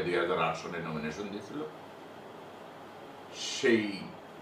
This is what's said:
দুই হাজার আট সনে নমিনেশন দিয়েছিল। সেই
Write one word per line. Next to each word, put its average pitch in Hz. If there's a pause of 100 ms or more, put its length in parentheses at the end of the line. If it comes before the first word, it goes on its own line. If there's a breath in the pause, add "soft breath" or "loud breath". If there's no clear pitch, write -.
দুই 87
হাজার 85 (100)
আট 80
সনে 85
নমিনেশন 82
দিয়েছিল। 120 (1700)
সেই 113 (600)